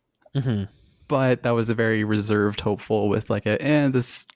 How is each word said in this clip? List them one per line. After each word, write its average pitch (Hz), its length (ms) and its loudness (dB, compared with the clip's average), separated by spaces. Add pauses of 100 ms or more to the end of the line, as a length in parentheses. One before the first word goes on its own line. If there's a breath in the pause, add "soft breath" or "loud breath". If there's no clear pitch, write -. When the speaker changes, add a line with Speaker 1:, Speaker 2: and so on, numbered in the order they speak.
(360)
Speaker 1:
Mm-hmm. 117 280 -2 (440)
Speaker 2:
But 131 340 0
that 120 80 0
was 117 180 0
a 117 60 -2
very 110 300 0
reserved 104 560 0
hopeful 107 500 0
with, 104 180 0
like, 104 160 -2
a, 107 180 0
"Eh, 143 260 2
this 127 480 0